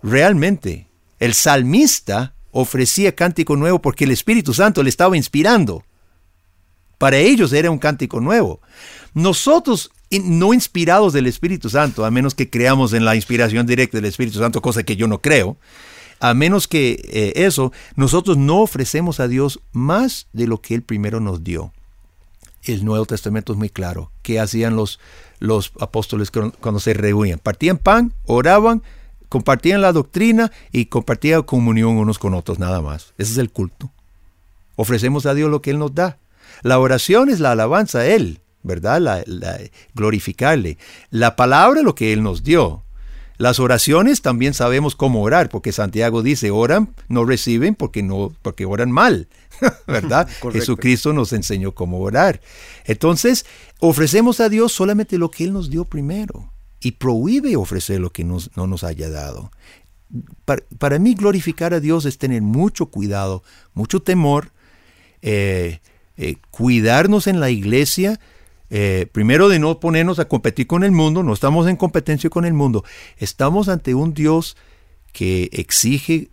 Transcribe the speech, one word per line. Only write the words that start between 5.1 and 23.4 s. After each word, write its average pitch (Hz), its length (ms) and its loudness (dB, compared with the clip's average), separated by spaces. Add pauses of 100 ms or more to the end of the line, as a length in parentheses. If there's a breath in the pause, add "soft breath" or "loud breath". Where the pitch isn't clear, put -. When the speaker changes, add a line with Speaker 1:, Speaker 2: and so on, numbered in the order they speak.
Speaker 1:
inspirando. 151 680 2 (1120)
Para 135 220 2
ellos 190 340 4
era 160 180 2
un 156 80 -2
cántico 143 420 -4
nuevo. 135 400 0 (520 loud breath)
Nosotros, 208 760 2 (180)
in-, 180 300 0
no 196 160 4
inspirados 180 580 2
del 135 140 2
Espíritu 160 420 -4
Santo, 120 360 0
a 110 60 0
menos 127 240 0
que 127 140 -4
creamos 123 460 2
en 113 100 2
la 113 100 2
inspiración 117 520 0
directa 123 320 0
del 104 80 -4
Espíritu 104 320 -4
Santo, 113 240 -2
cosa 117 220 -2
que 107 120 -4
yo 110 100 0
no 107 140 -2
creo, 127 380 2 (640 loud breath)
a 120 120 2
menos 175 340 2
que, 139 400 0
eh, 107 240 -2 (140)
eso, 139 260 0 (240 loud breath)
nosotros 156 400 2
no 147 240 2
ofrecemos 165 600 -2
a 127 80 0
Dios 135 320 -2 (120)
más 170 640 -2
de 117 120 -2
lo 113 140 -2
que - 140 -8
Él 117 80 -4
primero 104 360 -4
nos 95 240 -6
dio. 80 300 -8 (880)
El 104 220 -4
Nuevo 110 220 -2
Testamento 107 480 -6